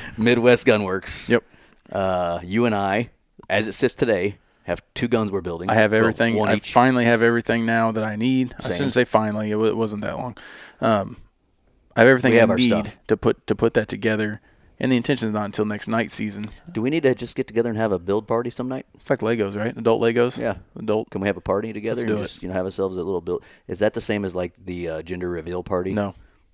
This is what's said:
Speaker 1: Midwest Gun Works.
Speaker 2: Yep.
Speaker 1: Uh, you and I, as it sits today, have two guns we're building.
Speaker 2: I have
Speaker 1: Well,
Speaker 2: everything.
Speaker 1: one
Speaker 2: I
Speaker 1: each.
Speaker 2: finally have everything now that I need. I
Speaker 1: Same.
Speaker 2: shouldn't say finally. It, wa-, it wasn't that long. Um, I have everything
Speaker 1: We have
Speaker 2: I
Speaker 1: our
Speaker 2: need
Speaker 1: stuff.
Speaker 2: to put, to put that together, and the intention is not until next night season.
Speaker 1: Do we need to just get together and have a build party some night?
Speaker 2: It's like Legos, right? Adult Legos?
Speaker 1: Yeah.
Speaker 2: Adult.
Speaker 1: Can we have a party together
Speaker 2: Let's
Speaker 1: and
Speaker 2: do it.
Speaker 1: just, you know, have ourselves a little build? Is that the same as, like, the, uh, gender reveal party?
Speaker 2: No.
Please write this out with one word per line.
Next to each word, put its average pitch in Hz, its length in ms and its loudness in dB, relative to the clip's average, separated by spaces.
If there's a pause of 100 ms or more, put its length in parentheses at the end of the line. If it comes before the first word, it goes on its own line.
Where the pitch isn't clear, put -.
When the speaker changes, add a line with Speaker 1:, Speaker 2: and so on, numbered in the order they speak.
(220)
Speaker 1:
Midwest 120 440 6
Gun 107 180 6
Works. - 460 -6
Speaker 2:
Yep. 117 140 4 (480)
Speaker 1:
Uh, 90 520 -2
you 107 220 0
and 107 100 2
I, 101 340 -2 (400)
as 107 180 0
it 95 60 -6
sits - 220 0
today, 101 420 0 (260)
have 87 200 -6 (100)
two 123 140 -4
guns 110 240 0
we're 95 100 -2
building. 87 300 -8
Speaker 2:
I - 20 2
have 107 180 4
Speaker 1:
Well, 110 100 4
Speaker 2:
everything. 113 340 2
Speaker 1:
one 107 140 0
Speaker 2:
I 113 80 2
Speaker 1:
each. - 140 -8
Speaker 2:
finally 123 340 6
have 117 180 4
everything 117 420 2
now 113 260 0
that 107 120 -4
I 107 120 -4
need. 127 440 0
I - 40 -14
Speaker 1:
Same. 123 140 -2
Speaker 2:
shouldn't 135 160 -2
say 123 120 4
finally. 107 440 0
It, 107 60 -2
wa-, 110 100 2
it 110 100 2
wasn't 107 280 -4
that - 120 -6
long. 123 220 -8 (420)
Um, 104 380 0 (800)
I 117 60 6
have 117 80 10
everything 127 240 6
Speaker 1:
We 117 40 8
have 113 140 6
Speaker 2:
I - 20 2
Speaker 1:
our 117 40 0
Speaker 2:
need 123 120 4
Speaker 1:
stuff. 104 280 -2 (100)
Speaker 2:
to 107 100 2
put, - 300 0
to 104 80 0
put 120 180 0
that 110 140 0
together, 107 520 -2 (400)
and 127 120 0
the 127 40 4
intention 120 320 0
is 107 60 -4
not 104 120 -2
until 104 200 -2
next 104 220 -6
night 113 240 -2
season. 104 340 -6 (260)
Speaker 1:
Do 107 120 -4
we 135 80 0
need 160 120 -2
to 131 120 4
just - 200 -12
get 131 120 -4
together 113 220 0
and 107 100 -4
have 110 120 2
a 95 60 0
build 98 300 -2
party 120 240 -2
some 127 180 -8
night? 131 240 -8
Speaker 2:
It's - 160 -14
like 135 100 0
Legos, 104 380 -2
right? 110 180 -4
Adult 113 280 2
Legos? 120 340 2
Speaker 1:
Yeah. 117 200 -4 (200)
Speaker 2:
Adult. 107 320 -2
Speaker 1:
Can 98 120 -6
we 98 60 0
have 95 80 0
a 90 60 -14
party 107 320 -2
together 110 280 -4
Speaker 2:
Let's - 20 -
Speaker 1:
and 110 80 -2
Speaker 2:
do 107 60 0
it. 101 100 -4
Speaker 1:
just, - 160 -12
you 90 60 -8
know, 92 40 -6
have 92 120 -2
ourselves 95 300 -4
a 90 80 -4
little 90 180 -2
build? 85 220 -4 (240)
Is 92 120 -8
that 104 160 0
the 113 60 -6
same 104 220 -2
as, 90 120 -6
like, 90 180 -4 (100)
the, 87 240 -8
uh, 80 140 -6
gender 90 280 -6
reveal 87 340 -6
party? 92 280 -2
Speaker 2:
No. 101 220 -2 (400)